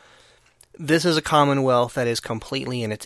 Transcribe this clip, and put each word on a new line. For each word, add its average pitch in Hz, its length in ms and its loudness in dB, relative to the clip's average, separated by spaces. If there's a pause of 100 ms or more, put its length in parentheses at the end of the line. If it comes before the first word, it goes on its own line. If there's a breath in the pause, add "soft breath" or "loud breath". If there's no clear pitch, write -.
(800 soft breath)
This 156 260 0
is 170 120 2
a 156 60 0
Commonwealth 135 720 2
that 127 120 -2
is 117 140 -2
completely 123 640 -6
in 107 80 -4
its 107 140 -10